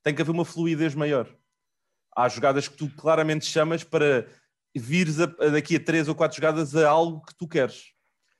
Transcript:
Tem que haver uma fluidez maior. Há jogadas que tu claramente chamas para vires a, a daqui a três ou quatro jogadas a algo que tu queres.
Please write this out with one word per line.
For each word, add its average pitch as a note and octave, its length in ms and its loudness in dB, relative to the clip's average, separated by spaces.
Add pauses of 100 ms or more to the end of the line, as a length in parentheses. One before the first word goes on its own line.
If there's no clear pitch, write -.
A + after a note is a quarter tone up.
Tem D3+ 120 -2
que C#3+ 60 -4
haver D#3 100 0
uma E3 140 0
fluidez D#3+ 500 -2
maior. D3 340 -2 (840)
Há B2 140 2
jogadas C#3 400 -2
que - 80 -18
tu D3 200 -6
claramente D#3 500 0
chamas D#3+ 360 -2
para D3 440 0 (480)
vires D3+ 460 0
a, F3 40 4
a E3 260 0
daqui D3+ 260 0
a D3 40 2
três D#3+ 260 0
ou D#3 80 -2
quatro D#3 220 0
jogadas D3+ 400 -2
a D#3+ 100 6
algo D#3+ 380 2
que - 100 -20
tu E3+ 140 -12
queres. - 440 -2 (480)